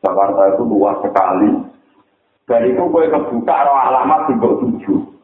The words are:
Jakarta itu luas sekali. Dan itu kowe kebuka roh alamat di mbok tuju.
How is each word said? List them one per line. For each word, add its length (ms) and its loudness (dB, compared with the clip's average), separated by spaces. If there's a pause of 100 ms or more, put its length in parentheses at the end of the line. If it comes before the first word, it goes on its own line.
Jakarta 480 2
itu 160 -2
luas 320 0
sekali. 480 0 (960)
Dan 240 2
itu 160 0
kowe 160 2
kebuka 640 -2
roh 120 2 (120)
alamat 400 0
di 80 0
mbok 240 0
tuju. 320 -4 (300)